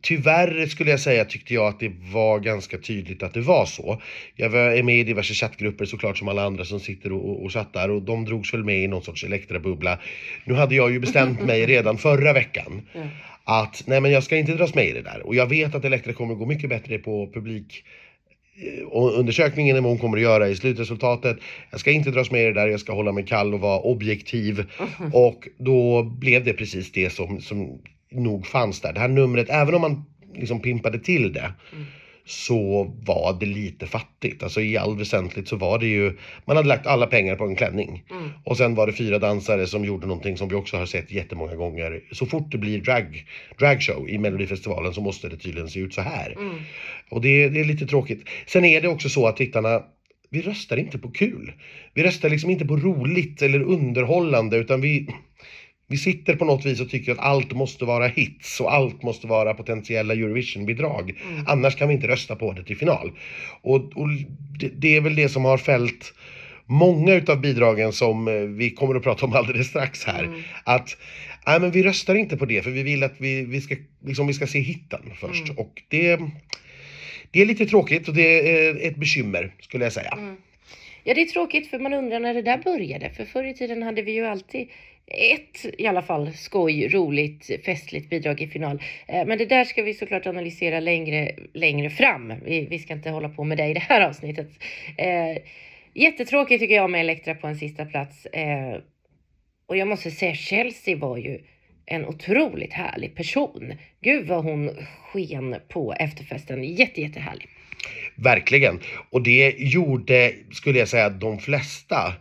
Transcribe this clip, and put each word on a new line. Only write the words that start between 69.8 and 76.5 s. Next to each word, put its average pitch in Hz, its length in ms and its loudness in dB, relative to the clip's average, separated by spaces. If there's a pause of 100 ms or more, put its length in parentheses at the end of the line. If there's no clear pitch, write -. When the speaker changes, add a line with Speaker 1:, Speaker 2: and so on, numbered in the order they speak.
Speaker 1:
här. 76 180 -4
Speaker 2:
Mm. 165 180 -8 (220)
Speaker 1:
Att, 123 340 0 (500)
nej, 156 120 6
men 180 120 2
vi 185 120 6
röstar 190 320 2
inte 190 220 0
på 139 80 0
det, 107 160 0
för 127 100 -4
vi 135 120 -4
vill 139 200 0
att 135 140 -2
vi, 135 280 -4
vi 135 160 -6
ska, 139 140 -6 (300)
liksom, 143 220 -2
vi 143 60 0
ska 143 140 -4
se 143 120 -2
hitten - 420 -6 (180)
först. 165 260 -8
Speaker 2:
Mm. 147 120 -8
Speaker 1:
Och - 300 -10
det, 170 320 2 (1120)